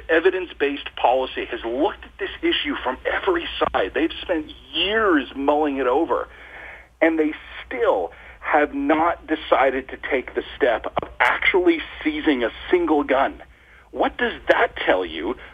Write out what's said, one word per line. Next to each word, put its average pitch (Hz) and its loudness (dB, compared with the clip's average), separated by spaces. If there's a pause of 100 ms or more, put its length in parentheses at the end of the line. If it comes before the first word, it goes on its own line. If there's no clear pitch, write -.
evidence-based 165 0
policy 127 0
has 120 -6
looked 262 -2
at - -20
this 392 -4 (140)
issue 302 0
from 127 -2 (140)
every 170 0 (120)
side. - 0
They've 160 0
spent 156 -4 (200)
years 185 2
mulling 143 0
it 131 0
over, 127 0 (760)
and 160 4
they 151 2 (320)
still 156 0 (280)
have 147 2
not 156 2
decided 135 0
to 127 -12
take - -4
the 117 -4 (120)
step 110 0 (160)
of - -8 (100)
actually 165 2 (240)
seizing 151 0
a 110 0 (180)
single 156 4
gun. 135 0 (480)
What - -2
does 220 -2
that - 2 (100)
tell 92 2
you 82 -6 (180)